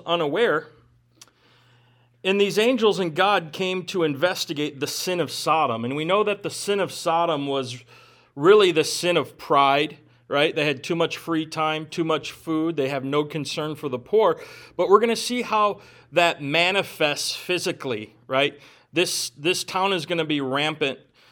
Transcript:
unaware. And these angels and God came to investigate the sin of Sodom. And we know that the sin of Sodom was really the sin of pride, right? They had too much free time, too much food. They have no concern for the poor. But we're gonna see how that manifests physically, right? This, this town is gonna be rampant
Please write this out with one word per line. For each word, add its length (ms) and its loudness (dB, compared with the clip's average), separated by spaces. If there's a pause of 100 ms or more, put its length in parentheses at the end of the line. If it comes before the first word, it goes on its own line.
unaware. 640 0 (1600)
And 160 2
these 200 2
angels 400 4
and 160 -2
God 400 2
came 320 -4
to 160 -2
investigate 800 -2
the 60 -4
sin 320 -4
of 120 -2
Sodom. 560 0
And 100 -4
we 80 -4
know 200 2
that 180 -4
the 80 -6
sin 280 -2
of 140 -2
Sodom 540 0
was 360 -4 (540)
really 340 8
the 140 2
sin 320 0
of 200 -2
pride, 600 2 (300)
right? 260 2
They 100 0
had 200 -2
too 100 -2
much 220 0
free 280 -4
time, 440 -4
too 160 -4
much 260 -2
food. 460 -4
They 120 0
have 140 -4
no 220 0
concern 500 -6
for 140 -8
the 100 -4
poor. 420 2 (360)
But 120 2
we're 120 8
gonna 160 2
see 260 -4
how 380 0 (320)
that 280 2
manifests 920 -2
physically, 800 -6 (140)
right? 280 0 (360)
This, 380 -2
this 340 -4
town 280 -2
is 140 -2
gonna 180 -2
be 160 -2
rampant 600 -2 (320)